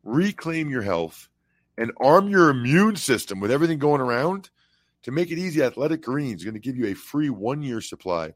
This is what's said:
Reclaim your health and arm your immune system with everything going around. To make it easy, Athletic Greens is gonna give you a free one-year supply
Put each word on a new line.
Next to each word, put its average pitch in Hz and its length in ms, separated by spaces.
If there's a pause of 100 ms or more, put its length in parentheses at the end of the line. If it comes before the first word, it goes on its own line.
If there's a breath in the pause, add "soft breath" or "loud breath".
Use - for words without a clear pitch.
Reclaim 160 640
your 127 120
health 85 480 (480)
and 113 240
arm 180 280
your 180 200
immune 156 480
system 104 420
with 101 120
everything 156 280
going 147 220
around. 143 480 (540)
To 123 80
make 170 200
it 165 60
easy, 160 260
Athletic 139 380
Greens 123 400
is 90 40
gonna 110 140
give 127 160
you 120 120
a - 60
free 147 360
one-year 123 500
supply 85 560